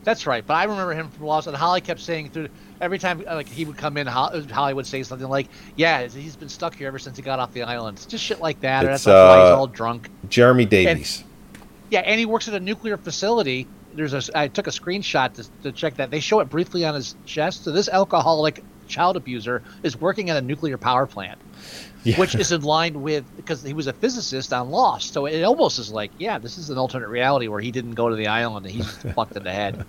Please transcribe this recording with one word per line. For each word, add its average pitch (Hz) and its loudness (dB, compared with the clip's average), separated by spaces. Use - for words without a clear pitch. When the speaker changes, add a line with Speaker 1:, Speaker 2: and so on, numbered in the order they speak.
Speaker 1:
That's 220 -2
right, 120 -2
but 151 0
I 175 2
remember 190 -4
him 160 -8
from 151 -14
Lost, 151 0
and 151 -8
Holly 175 2
kept 175 -8
saying 156 -8
through 156 -8
every 180 -4
time, 180 -4
uh, 165 -6
like, 147 -6
he 151 -8
would 147 -12
come 147 -4
in, 143 -2
Ho-, 131 0
Holly 139 0
would 135 -4
say 135 -8
something 127 -10
like, 135 -2
"Yeah, 151 2
he's 139 -14
been 143 -16
stuck 170 -8
here 139 -10
ever 135 -10
since 127 -14
he 139 -16
got 135 -4
off 123 -4
the 120 -6
island." 113 -8
Just - -8
shit - -6
like 160 -4
that, 131 2
or 135 2
Speaker 2:
It's, 139 -2
Speaker 1:
"That's 95 12
why 92 12
he's 90 12
Speaker 2:
uh, 87 8
Speaker 1:
all 135 2
drunk." 117 -6
Speaker 2:
Jeremy 123 8
Speaker 1:
And 101 2
Speaker 2:
Davies. 104 4
Speaker 1:
yeah, 196 2
and 208 0
he 233 0
works 220 -2
at 214 -6
a 190 -4
nuclear 208 -4
facility. 165 -2
There's 147 -4
a, 131 -2
I 147 0
took 196 -4
a - -4
screenshot 170 -2
to, 113 -16
to 139 -8
check 151 -6
that. 135 -4
They 151 -4
show 214 2
it 139 -2
briefly 170 -4
on 151 -2
his 135 -8
chest. 160 -4
So 156 -6
this 185 0
alcoholic 165 2
child 175 0
abuser 123 -6
is 147 -4
working 180 -2
at 156 0
a 139 0
nuclear 139 -4
power 127 2
plant, 98 -12
Speaker 2:
Yeah. 113 2
Speaker 1:
which 185 2
is 180 0
in 165 0
line 151 0
with, 147 -4
because 139 -8
he 139 -10
was 151 -4
a 131 -4
physicist 185 -4
on 123 -4
Lost. 185 0
So 143 -2
it 156 -2
almost 214 2
is 107 -10
like, 104 -6
yeah, 190 -6
this 117 -12
is 151 -12
an 131 -6
alternate 127 -4
reality 123 0
where 104 -4
he 117 -6
didn't 117 -8
go 117 0
to 113 0
the 107 -2
island 110 -2
and 95 -12
he's 113 -6
Speaker 2:
<laughs> - -10
Speaker 1:
fucked 113 -4
in 98 -10
the 90 -6
head. 101 -4